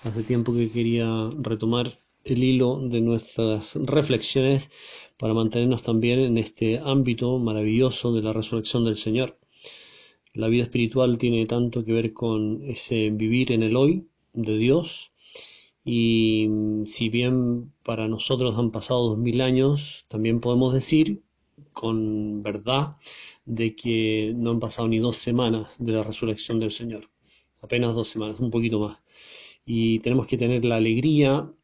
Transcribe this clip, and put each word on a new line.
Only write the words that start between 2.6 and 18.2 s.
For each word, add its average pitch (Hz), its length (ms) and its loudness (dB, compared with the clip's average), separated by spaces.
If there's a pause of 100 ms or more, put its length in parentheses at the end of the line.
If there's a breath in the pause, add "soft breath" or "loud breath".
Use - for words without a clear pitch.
de 120 220 -2
nuestras 113 760 0
reflexiones 139 960 2 (460 loud breath)
para 110 180 0
mantenernos 113 480 2
también 120 380 2
en 120 180 2
este 110 400 0
ámbito 127 640 0
maravilloso 113 720 0
de 113 100 0
la 110 100 -2
resurrección 113 520 -2
del 110 100 2
Señor. 117 460 -2 (960 loud breath)
La 110 120 -2
vida 120 160 4
espiritual 120 560 0
tiene 117 280 2
tanto 120 380 -2
que 113 80 -2
ver 113 200 0
con 110 500 -2
ese 110 480 -2
vivir 110 400 0
en 113 140 2
el 110 100 2
hoy 151 320 4 (280)
de 107 220 -2
Dios, 135 540 0 (760 loud breath)
y, 113 640 2
mm, 107 380 -2
si 113 220 -4
bien 120 640 0 (100)
para 110 240 -4
nosotros 117 500 -2